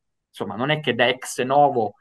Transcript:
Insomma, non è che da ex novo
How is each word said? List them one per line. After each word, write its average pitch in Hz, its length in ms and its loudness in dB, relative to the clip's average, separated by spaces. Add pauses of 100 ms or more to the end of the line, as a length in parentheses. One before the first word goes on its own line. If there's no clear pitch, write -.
(300)
Insomma, 98 260 -8
non 131 140 -2
è 151 100 0
che 131 160 -2
da 123 120 4
ex 131 340 -4
novo 131 600 2